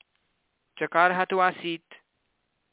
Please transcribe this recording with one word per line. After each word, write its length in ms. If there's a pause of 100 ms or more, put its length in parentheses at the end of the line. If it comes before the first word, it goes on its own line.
(800)
चकारः 440
तु 140
आसीत्। 560 (800)